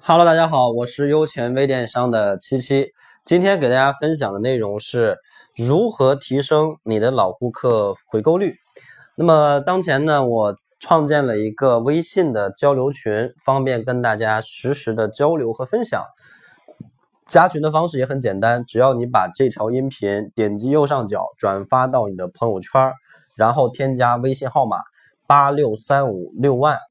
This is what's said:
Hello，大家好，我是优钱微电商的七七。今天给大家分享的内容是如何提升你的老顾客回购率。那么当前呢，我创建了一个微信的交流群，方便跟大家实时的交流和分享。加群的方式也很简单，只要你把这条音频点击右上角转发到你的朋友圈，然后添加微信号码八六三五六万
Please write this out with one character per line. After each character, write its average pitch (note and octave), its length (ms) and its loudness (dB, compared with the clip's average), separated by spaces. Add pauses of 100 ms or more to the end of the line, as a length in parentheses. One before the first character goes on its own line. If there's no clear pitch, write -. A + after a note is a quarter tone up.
Hello， E3+ 140 6
大 E3 100 6
家 E3 140 2
好， B2+ 240 2
我 A#2+ 140 -2
是 C#3+ 240 -4
优 D#3 180 2
钱 B2 260 -6
微 C3+ 140 0
电 B2+ 180 -2
商 B2 240 -2
的 G#2 280 0
七 C3 240 -4
七。 C3+ 320 -2 (320)
今 F3 160 4
天 G3 180 2
给 C#3 80 0
大 B2 80 2
家 C3+ 160 4
分 D3+ 240 -2
享 C3 160 -4
的 G2 80 -6
内 B2+ 160 0
容 G#2 240 -4
是 A2 380 -2 (360)
如 D#3 380 2
何 C3+ 240 4
提 C3+ 260 -4
升 D#3 420 0
你 A2 140 -2
的 A2+ 140 2
老 G#2 220 0
顾 B2 180 -6
客 A2 420 0 (140)
回 A2 140 -2
购 D#3+ 160 2
率。 F#3+ 180 -2 (600)
那 E3 100 -2
么 D3+ 340 4
当 F3+ 220 -2
前 D3+ 240 0
呢， D3 200 2
我 G#2+ 300 0 (240)
创 D#3+ 260 2
建 D3 220 0
了 A2+ 100 -2
一 G#2+ 140 -2
个 A#2+ 280 2
微 D3 220 0
信 E3 300 0
的 G#2 200 -2
交 C#3+ 220 2
流 C3 160 0
群， A#2+ 440 -4 (100)
方 C3+ 220 0
便 B2 180 -2
跟 B2 180 -4
大 A#2 140 0
家 A2 240 -2
实 - 340 -6
时 A2+ 200 -6
的 A2 160 -2
交 D3 260 0
流 A#2+ 160 -4
和 B2+ 140 -8
分 A#3 180 -2
享。 A2 180 -6 (1300)
加 E3+ 220 4
群 D#3+ 120 -6
的 D#3 80 0
方 D#3 200 0
式 D3+ 100 -6
也 B2 60 0
很 C3+ 160 -6
简 G2 180 -2
单， A#2+ 240 0
只 - 160 -6
要 C3 140 4
你 A#2+ 120 -4
把 G#2+ 300 0
这 C3 140 2
条 A2 200 -4
音 C3 200 -2
频 G2+ 440 -4
点 G#2 240 -2
击 A#2 120 -4
右 D3 180 2
上 C3+ 180 -2
角 G2 200 -4 (120)
转 G2 280 -4
发 B2+ 200 2
到 B2+ 220 0
你 F#2+ 80 -10
的 F2+ 140 -8
朋 A#2 200 -4
友 F#2+ 120 -4
圈， C3 320 -2 (420)
然 A2+ 180 2
后 C3 140 2
添 C3+ 260 -2
加 B2 220 2
微 B2+ 180 -2
信 C3+ 160 -8
号 C#3 160 0
码 G2+ 120 -4 (500)
八 C#3+ 240 4
六 C#3+ 240 -2
三 C#3 320 -2
五 F#2 300 -8
六 C3 180 2
万 C#3 240 0 (120)